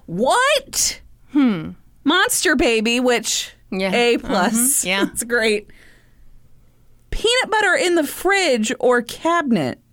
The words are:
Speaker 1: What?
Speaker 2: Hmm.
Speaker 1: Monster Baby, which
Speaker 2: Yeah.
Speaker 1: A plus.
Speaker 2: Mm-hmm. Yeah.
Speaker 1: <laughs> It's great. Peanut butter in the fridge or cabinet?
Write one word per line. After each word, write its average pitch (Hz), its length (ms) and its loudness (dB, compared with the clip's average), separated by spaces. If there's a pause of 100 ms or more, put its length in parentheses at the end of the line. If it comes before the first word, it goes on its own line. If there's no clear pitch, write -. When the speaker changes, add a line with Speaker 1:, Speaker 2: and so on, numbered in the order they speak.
Speaker 1:
What? 403 960 0 (320)
Speaker 2:
Hmm. 196 380 2 (340)
Speaker 1:
Monster 349 500 2
Baby, 233 460 2
which 240 500 -2 (200)
Speaker 2:
Yeah. 190 220 -2
Speaker 1:
A 240 260 2
plus. 226 680 0
Speaker 2:
Mm-hmm. - 20 -4
Yeah. 196 200 0
Speaker 1:
<laughs> - 40 -14
It's - 140 -8
great. 220 440 -2 (1400)
Peanut 480 380 0
butter 415 260 2
in 349 200 0
the 320 80 4
fridge 302 760 0
or 247 240 2
cabinet? 240 760 -2 (140)